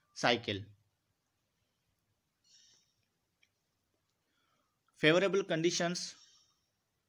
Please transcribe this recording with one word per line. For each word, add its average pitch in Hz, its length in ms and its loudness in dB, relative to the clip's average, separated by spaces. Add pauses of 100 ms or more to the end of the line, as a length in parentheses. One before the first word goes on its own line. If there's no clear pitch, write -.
(120)
cycle. 117 460 0 (4000)
Favorable 185 440 4
conditions 175 720 -4 (960)